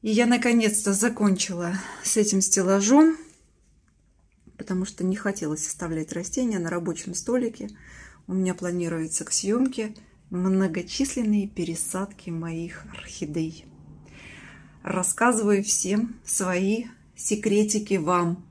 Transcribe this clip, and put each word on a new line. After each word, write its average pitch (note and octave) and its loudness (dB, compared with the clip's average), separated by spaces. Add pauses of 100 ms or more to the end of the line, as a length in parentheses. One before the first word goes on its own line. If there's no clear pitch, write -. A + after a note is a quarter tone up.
И A3 -4
я A3+ 4
наконец-то A#3 4
закончила G3 0 (300)
с - 0
этим G#3 4
стеллажом, G3+ 6 (1400)
потому F#3 -2
что - -8
не F#3 0
хотелось E3+ -4
оставлять D#3+ -6
растения G#3+ -2
на E3+ -2
рабочем F3 -6
столике. A#3 -2 (560)
У F3+ -6
меня F#3 0
планируются E3+ -4
к - -8
съёмке A3 -2 (360)
многочисленные F#3+ 0
пересадки F#3 -6
моих E3 -8
орхидей. - -8 (1160)
Рассказываю G3+ 2
всем G#3 0 (100)
свои F#3+ 0 (300)
секретики G#3 0
вам. F3 0